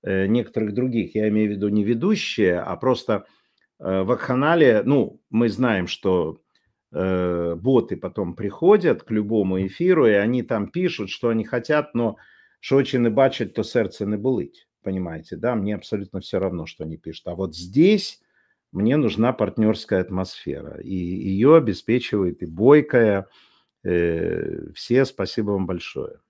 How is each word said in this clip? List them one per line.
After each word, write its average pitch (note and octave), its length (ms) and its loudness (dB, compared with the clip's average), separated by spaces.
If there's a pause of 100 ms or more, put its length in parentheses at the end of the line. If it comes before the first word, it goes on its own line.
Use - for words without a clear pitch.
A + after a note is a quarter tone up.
э, F#2+ 240 0
некоторых A2 460 -2
других, A#2 420 -2
я G#2+ 140 0
имею G#2+ 200 2
в G#2 60 -4
виду G2+ 140 -2
не G#2 140 2
ведущие, A2+ 800 0
а F2 160 -8
просто, A#2 480 -2 (540)
э, F#2+ 240 -2
вакханалия. B2+ 800 2
Ну, B2+ 460 0
мы A2+ 200 2
знаем, G#2 380 0
что, F2 540 -2 (520)
э, F2 640 -2
боты A2+ 420 0
потом F2+ 380 -6
приходят E3 680 2
к - 80 -10
любому G2+ 560 0
эфиру, E3+ 400 2
и G#2 60 6
они A2+ 300 2
там A2 280 -2
пишут, E3 380 -4
что - 200 -4
они A2+ 160 -2
хотят, D3 500 -2
но A#2 220 -2 (440)
что - 160 2
очи C3+ 200 0
не A#2 120 2
бачать, C3 440 0
то G#2+ 100 -2
сердце G#2+ 420 -2
не G#2 120 -2
болить. A#2 500 -4 (160)
Понимаете, F2 540 -8
да? B2 180 -2
Мне G#2 200 -2
абсолютно F#2+ 460 -8
все - 180 -6
равно, F2+ 260 -4
что - 200 -14
они D#2+ 120 -10
пишут. E2 300 -14
А F2 80 -8
вот F2 200 -6
здесь C#3 680 2 (520)
мне A2+ 240 2
нужна A#2 360 2
партнерская G#2+ 680 0
атмосфера. D2 800 -8
И F#2 140 -10
ее F#2+ 600 2
обеспечивает G#2+ 880 0
и - 40 -6
Бойкая, A2+ 800 4 (580)
э, E2+ 880 -2
все. B2+ 320 2
Спасибо G2+ 460 -4
вам F#2+ 160 -2
большое. E2+ 520 -8 (100)